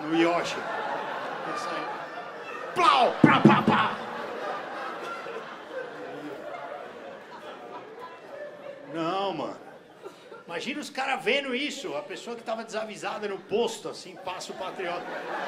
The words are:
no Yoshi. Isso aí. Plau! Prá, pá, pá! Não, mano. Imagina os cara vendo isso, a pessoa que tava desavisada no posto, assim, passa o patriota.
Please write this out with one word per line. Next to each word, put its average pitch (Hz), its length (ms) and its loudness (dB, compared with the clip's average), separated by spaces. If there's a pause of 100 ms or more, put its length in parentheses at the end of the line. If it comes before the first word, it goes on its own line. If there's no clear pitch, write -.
no 156 140 2
Yoshi. 165 400 6 (960)
Isso - 140 -2
aí. - 180 -2 (880)
Plau! 269 380 10 (100)
Prá, - 180 8
pá, - 220 10
pá! - 340 4 (4000)
Não, 180 400 0
mano. 117 280 -4 (840)
Imagina 226 360 -4
os 247 100 -8
cara 262 240 0
vendo 262 400 2
isso, 240 420 -2
a 151 60 -2
pessoa 196 320 -6
que 233 80 -10
tava 226 220 -2
desavisada 208 640 -2
no 190 100 -2
posto, 220 500 2
assim, 170 360 -10
passa 180 260 -4
o - 60 -8
patriota. 185 500 -2 (420)